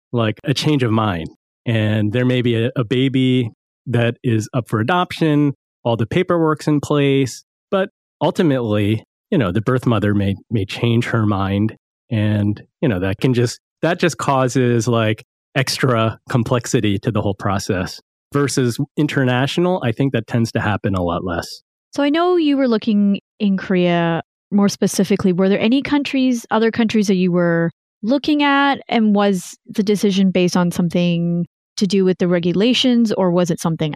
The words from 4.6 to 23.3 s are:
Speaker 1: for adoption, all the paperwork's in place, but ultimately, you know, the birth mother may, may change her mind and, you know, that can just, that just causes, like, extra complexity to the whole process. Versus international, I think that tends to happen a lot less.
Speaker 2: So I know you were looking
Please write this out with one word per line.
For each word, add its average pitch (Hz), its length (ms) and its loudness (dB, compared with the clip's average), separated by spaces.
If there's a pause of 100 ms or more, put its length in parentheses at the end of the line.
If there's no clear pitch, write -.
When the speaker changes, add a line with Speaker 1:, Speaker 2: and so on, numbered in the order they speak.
Speaker 1:
for 113 120 -2
adoption, 147 720 0 (320)
all 117 100 0
the 113 100 -2
paperwork's 170 640 0
in 151 140 2
place, 139 640 0 (260)
but 196 200 0 (300)
ultimately, 117 840 0 (260)
you 202 80 0
know, 98 160 2
the 110 80 0
birth 127 240 -2
mother 104 280 0
may, 98 220 0 (140)
may 104 160 -2
change 117 400 -2
her 113 200 0
mind 101 500 -2 (340)
and, 104 520 -2 (200)
you 147 80 2
know, 92 100 -2
that 95 220 -4
can 131 120 2
just, 120 280 -2 (200)
that 170 160 0
just 170 200 0
causes, 127 680 0
like, 110 360 0 (320)
extra 117 640 0 (100)
complexity 117 680 0
to - 120 -4
the 104 100 -2
whole 101 140 -2
process. 95 640 -6 (320)
Versus 135 460 0 (180)
international, 143 880 0
I 120 80 -2
think 135 220 -2
that 110 140 -4
tends 117 260 -2
to 113 80 -2
happen 101 340 -2
a 92 60 -2
lot 87 240 -4
less. - 380 -8 (300)
Speaker 2:
So 285 80 -2
I 285 80 2
know 349 280 2
you 294 180 2
were 269 140 0
looking 202 500 2 (200)